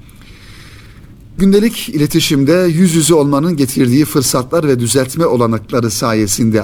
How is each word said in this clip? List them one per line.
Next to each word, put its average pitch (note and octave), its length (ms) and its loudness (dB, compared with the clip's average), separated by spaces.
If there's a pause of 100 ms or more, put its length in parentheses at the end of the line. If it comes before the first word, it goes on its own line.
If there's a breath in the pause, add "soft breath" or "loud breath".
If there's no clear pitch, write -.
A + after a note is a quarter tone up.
(1400 loud breath)
Gündelik G#3 520 0
iletişimde D#3 840 0
yüz E3 240 2
yüze D#3+ 180 2
olmanın D3 440 0
getirdiği C3+ 480 2
fırsatlar D3+ 640 -2
ve C3 120 0
düzeltme C3 460 -2
olanakları A#2 680 -2
sayesinde A2 720 0